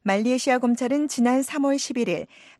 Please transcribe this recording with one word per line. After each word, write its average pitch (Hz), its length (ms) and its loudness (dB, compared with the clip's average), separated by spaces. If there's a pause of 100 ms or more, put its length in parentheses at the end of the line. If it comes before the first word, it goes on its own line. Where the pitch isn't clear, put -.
말레이시아 247 580 0
검찰은 254 480 0
지난 254 340 2
삼월 277 360 -2
십일 240 300 -4
일 175 180 -4 (340)